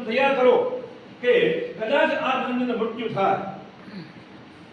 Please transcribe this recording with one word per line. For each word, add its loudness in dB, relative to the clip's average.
તૈયાર 2
કરો 6
કે 4
કદાચ 2
આ -2
જન્મની -2
અંદર -2
મૃત્યુ -4
થાય, 2